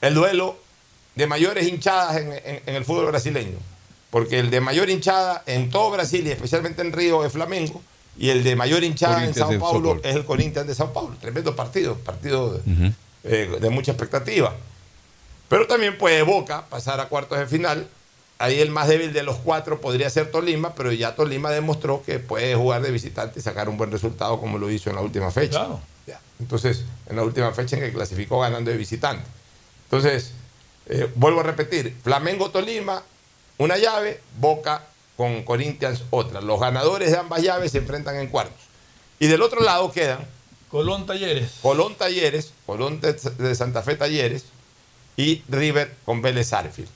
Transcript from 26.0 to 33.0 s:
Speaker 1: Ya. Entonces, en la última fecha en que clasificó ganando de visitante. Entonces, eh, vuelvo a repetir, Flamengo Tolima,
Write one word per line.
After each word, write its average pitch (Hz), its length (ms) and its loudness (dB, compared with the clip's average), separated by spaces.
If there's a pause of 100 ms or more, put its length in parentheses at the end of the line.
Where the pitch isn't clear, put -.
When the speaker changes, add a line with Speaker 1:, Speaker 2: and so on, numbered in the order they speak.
Speaker 1:
Ya. - 140 -18 (200)
Entonces, 120 440 -2 (240)
en 107 80 -6
la 113 60 0
última 117 300 0
fecha 123 240 -4
en 139 60 -2
que 120 100 -4
clasificó 101 480 -2
ganando 117 300 0
de 117 60 0
visitante. 113 480 -4 (600)
Entonces, 135 480 2 (540)
eh, - 280 -2
vuelvo 151 260 6
a 160 40 0
repetir, 156 580 -2
Flamengo 170 480 0
Tolima, 196 520 -4 (560)